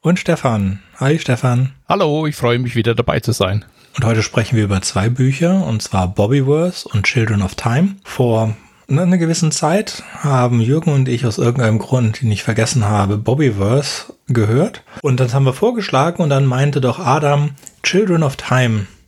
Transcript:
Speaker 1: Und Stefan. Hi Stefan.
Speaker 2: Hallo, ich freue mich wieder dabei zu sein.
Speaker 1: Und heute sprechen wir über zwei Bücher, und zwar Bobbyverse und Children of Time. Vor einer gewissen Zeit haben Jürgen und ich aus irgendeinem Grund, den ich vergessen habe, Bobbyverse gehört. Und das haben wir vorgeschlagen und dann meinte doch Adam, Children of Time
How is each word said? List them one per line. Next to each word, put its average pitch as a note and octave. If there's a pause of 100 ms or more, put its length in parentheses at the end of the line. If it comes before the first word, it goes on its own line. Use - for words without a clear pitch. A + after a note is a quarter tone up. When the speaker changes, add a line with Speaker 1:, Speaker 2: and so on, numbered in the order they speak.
Speaker 1:
Und F3
Stefan. G2+ (200)
Hi C#3+
Stefan. C3 (160)
Speaker 2:
Hallo, D#3
ich D3+
freue -
mich B2+
wieder A2+
dabei -
zu -
sein. G2 (300)
Speaker 1:
Und -
heute A2+
sprechen -
wir G#2+
über G2
zwei G2
Bücher, C#3
und A2+
zwar F#2
Bobbyverse C#3
und G2
Children A2
of F#2+
Time. D#3+
Vor A2+ (320)
einer F3
gewissen E3
Zeit E3 (160)
haben B2
Jürgen D3
und C3
ich B2
aus G#2+
irgendeinem A#2
Grund, A2+
den A#2
ich G#2
vergessen A2
habe, G#2
Bobbyverse A#2+ (140)
gehört. A#2+ (180)
Und B2+
das B2
haben C3+
wir C3
vorgeschlagen F3+
und D#3
dann C#3
meinte C3+
doch B2
Adam, D3 (260)
Children F3+
of C#3
Time A#2 (220)